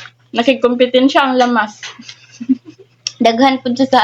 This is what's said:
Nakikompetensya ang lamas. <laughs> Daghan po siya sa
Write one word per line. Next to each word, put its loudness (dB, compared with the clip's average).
Nakikompetensya 0
ang -2
lamas. -2
<laughs> -8
Daghan 2
po -6
siya 0
sa 4